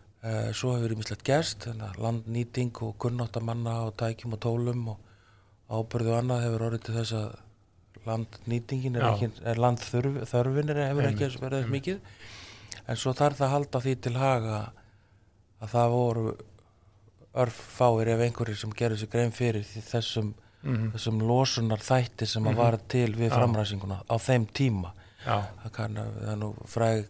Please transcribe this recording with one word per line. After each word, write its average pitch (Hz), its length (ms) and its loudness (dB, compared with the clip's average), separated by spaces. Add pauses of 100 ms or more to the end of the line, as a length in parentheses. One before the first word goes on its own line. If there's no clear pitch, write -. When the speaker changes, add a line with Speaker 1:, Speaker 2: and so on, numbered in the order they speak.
(220)
Speaker 1:
eh, 110 300 -2
svo 123 240 0
hefur 113 180 0
ýmislegt 107 280 -8
gerst, 156 440 2
þannig 107 280 -8
að - 40 -14
landnýting 117 840 -2
og 110 160 -6
kunnátta 120 440 -2
manna 117 440 -2
og 107 100 -8
tækjum 113 360 -4
og 110 80 -6
tólum 120 480 0
og 107 80 -6 (720)
áburði 113 420 0
og 117 120 2
annað 123 200 0
hefur 113 260 0
orðið 113 120 -2
til 113 120 -4
þess 113 180 -2
að 107 240 -4 (680)
landnýtingin 117 920 -2
er 117 60 2
Speaker 2:
Já. 113 120 4
Speaker 1:
ekki, 110 160 0 (140)
er 117 120 0
landþörf-, 123 680 2
þörfin 131 460 2
er, 147 40 0 (140)
hefur 143 140 2
Speaker 2:
Einmitt, 107 180 2
Speaker 1:
ekki 135 200 -2
verið 131 120 -4
eins 135 140 0
Speaker 2:
einmitt. 135 180 0
Speaker 1:
mikið, 190 140 -2 (880)
en 120 80 -2
svo 131 160 0
þarf 143 240 2
það 139 100 2
að 131 40 4
halda 143 300 0
því 127 200 0
til 123 140 -2
haga 113 560 0 (920)
að 110 60 -8
það 120 220 4
voru 117 460 2 (1000)
örfáir 117 720 2
ef 113 160 4
einhverjir 113 340 -2
sem 110 160 -6
gerðu 113 280 0
sér 104 100 -8
grein 117 220 4
fyrir 110 320 0
því 107 200 -12
þessum, 113 440 -2 (340)
Speaker 2:
Mhm. 113 280 0
Speaker 1:
þessum 110 300 0
losunarþætti 120 1040 2
sem 110 180 -2
að 107 80 2
Speaker 2:
Mhm. 110 40 2
Speaker 1:
var 117 200 6 (120)
til 120 260 2
við 113 160 2
Speaker 2:
Já. 117 80 2
Speaker 1:
framræsinguna 101 720 0
á 117 80 2
þeim 120 340 4
tíma. 101 400 2 (340)
Speaker 2:
Já. 104 180 2 (200)
Speaker 1:
Það 113 80 -10
kann 110 240 -4
að, 110 140 -6 (140)
það 107 80 -2
er 104 40 -4
nú 107 180 -4 (120)
fræg 113 420 2